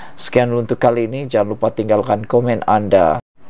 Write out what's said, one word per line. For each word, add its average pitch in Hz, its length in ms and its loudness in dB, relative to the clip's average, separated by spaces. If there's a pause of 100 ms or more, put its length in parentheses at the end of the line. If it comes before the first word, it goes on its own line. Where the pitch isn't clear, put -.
(140)
Sekian 120 400 0
untuk 120 240 -2
kali 117 320 2
ini, 135 160 -8
jangan 107 320 0
lupa 110 160 -2
tinggalkan 107 480 0
komen 120 480 0
anda. 98 480 4 (320)